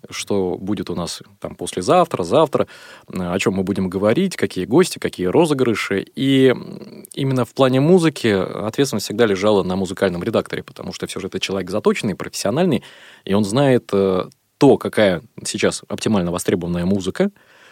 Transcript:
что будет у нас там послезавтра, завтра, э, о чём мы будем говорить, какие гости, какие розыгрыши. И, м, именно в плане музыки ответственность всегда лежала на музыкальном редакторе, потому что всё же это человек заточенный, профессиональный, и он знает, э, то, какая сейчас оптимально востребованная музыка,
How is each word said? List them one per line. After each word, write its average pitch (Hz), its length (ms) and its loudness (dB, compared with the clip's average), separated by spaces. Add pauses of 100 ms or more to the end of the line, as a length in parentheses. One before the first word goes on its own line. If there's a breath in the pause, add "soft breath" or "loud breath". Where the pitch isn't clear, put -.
(120)
что 95 500 -2
будет 95 300 -4
у 87 40 -8
нас 82 260 -8 (180)
там - 160 -10
послезавтра, 95 680 0
завтра, 117 440 2 (440 loud breath)
э, - 80 -10
о 90 200 -2
чём 101 160 0
мы 95 80 0
будем 95 260 -2
говорить, 107 480 0
какие - 280 -4
гости, 170 340 2
какие - 260 -4
розыгрыши. 120 800 0 (100)
И, 135 400 4
м, - 480 -14 (120)
именно 135 300 0
в - 80 -12
плане 131 280 4
музыки 160 460 4
ответственность 107 800 0
всегда 107 180 2
лежала 101 380 2
на 92 120 -2
музыкальном 92 480 -2
редакторе, - 400 -2
потому - 300 -14
что - 140 -10
всё - 120 -10
же 92 80 -8
это 92 120 -8
человек 95 320 -6
заточенный, 104 440 0
профессиональный, 147 680 -2 (420 loud breath)
и 98 80 -2
он 104 100 2
знает, 123 500 2
э, 95 320 2 (320)
то, 127 200 6
какая 95 440 2 (220)
сейчас - 460 -2
оптимально 98 420 -2
востребованная 87 540 -2
музыка, 170 440 0 (420 soft breath)